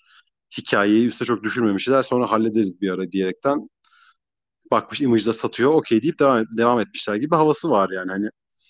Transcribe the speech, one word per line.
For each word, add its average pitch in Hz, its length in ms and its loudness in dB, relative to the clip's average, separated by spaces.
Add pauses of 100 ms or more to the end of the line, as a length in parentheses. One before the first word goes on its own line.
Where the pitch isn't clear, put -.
(580)
Hikayeyi 107 480 2
üste 117 180 -6
çok 113 200 -2
düşürmemişler. 110 580 0
"Sonra 123 280 -2
hallederiz 110 500 0
bir 98 100 -2
ara." 90 220 -6
diyerekten 98 560 -2 (1000)
bakmış, - 300 -2
Image'da 113 320 2
satıyor, 120 420 0
"Okey." 117 280 2
deyip 160 160 -2
devam 135 200 4
et-, 110 100 -2 (100)
devam 120 220 2
etmişler - 360 -6
gibi 151 180 -2
havası 156 360 2
var 98 200 2
yani. 92 200 -8
Hani 101 180 -4 (420)